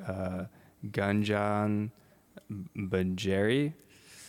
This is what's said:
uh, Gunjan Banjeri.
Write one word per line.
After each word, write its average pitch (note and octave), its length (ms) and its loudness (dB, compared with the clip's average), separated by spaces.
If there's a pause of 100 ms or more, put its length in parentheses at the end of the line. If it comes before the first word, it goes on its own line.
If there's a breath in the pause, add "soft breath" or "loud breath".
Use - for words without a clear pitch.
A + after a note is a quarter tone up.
uh, F#2 840 -8
Gunjan G#2 1040 2 (840 soft breath)
Banjeri. G2 960 2 (560 loud breath)